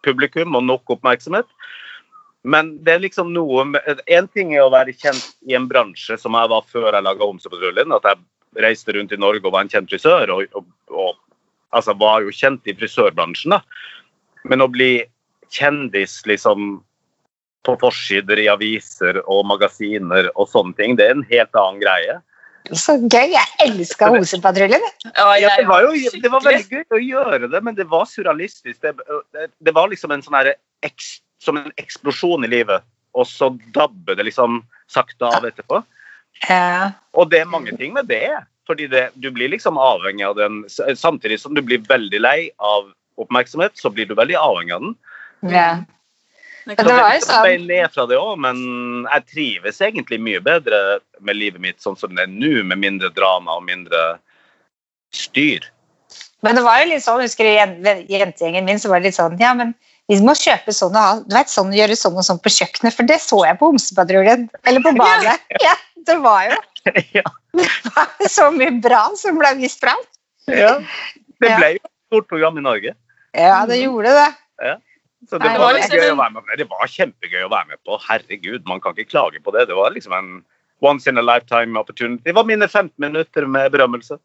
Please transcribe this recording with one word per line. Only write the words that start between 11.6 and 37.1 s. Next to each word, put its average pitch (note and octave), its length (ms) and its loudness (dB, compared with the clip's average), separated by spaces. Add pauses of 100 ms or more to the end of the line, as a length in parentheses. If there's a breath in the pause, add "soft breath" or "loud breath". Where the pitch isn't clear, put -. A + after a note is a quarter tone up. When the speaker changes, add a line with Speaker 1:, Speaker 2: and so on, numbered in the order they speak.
Speaker 1:
altså, A2 240 -2
var G#2+ 240 4
jo G#2 140 -8
kjent C3+ 320 -2
i G2 80 -8
frisørbransjen F#2+ 800 -2
da. F#3+ 60 -2 (840 loud breath)
Men C3 160 0
å C3 80 4
bli B2+ 220 0 (600)
kjendis C3+ 720 -4
liksom G2+ 580 -2 (840)
på B2+ 140 -2
forsider G#2 640 0
i G#2 80 4
aviser G2+ 720 -4
og G2+ 240 0
magasiner G2 880 -2
og G2+ 160 -2
sånne F#2 240 0
ting, A#2 240 -2
det G#2 80 6
er C3 80 4
en C#3+ 100 -6
helt A#2 300 0
annen G2 240 0
greie. G2+ 400 -2 (460 soft breath)
Speaker 2:
Så - 320 -2
gøy, A#3+ 340 2
jeg C4 160 2 (120)
elsket G#3 520 2
Homsepatruljen. G3 720 2 (180)
Speaker 3:
Ja, A3+ 140 -18
Speaker 1:
Ja, G3+ 240 4
Speaker 3:
jeg G3+ 240 4
Speaker 1:
det - 40 4
var F#3 160 6
jo, D4+ 120 4
Speaker 3:
skikkelig. A#3+ 280 -4
Speaker 1:
det B3 80 2
var C4 120 0
veldig B3 260 2
gøy C#4+ 160 -8
å A3 140 0
gjøre B3 520 -2
det, F3 100 -2
men A3+ 140 -8
det F#3+ 120 -4
var E3 180 0
surrealistisk. D#3+ 760 -6
Det, D3+ 120 -4 (380)
det, D#3 180 -12 (120)
det D#3+ 160 0
var E3+ 120 4
liksom F3 240 -8
en C#3 120 -6
sånn D3 140 -6
her C3+ 140 2 (320)
eks-, - 380 -14 (180)
som D3+ 200 -4
en D3 140 -16
eksplosjon D3 720 -4
i A2+ 40 -4
livet, A2+ 360 0 (320)
og B2 120 0
så - 220 -2 (220)
dabber F#2+ 440 -2
det G2+ 80 -4
liksom A#2 380 -2 (240 soft breath)
sakte - 420 -4
av A#2 160 0
etterpå. B2 380 -6 (680 soft breath)
Speaker 2:
Ja. F#3 460 0 (160)
Speaker 1:
Og E3+ 220 2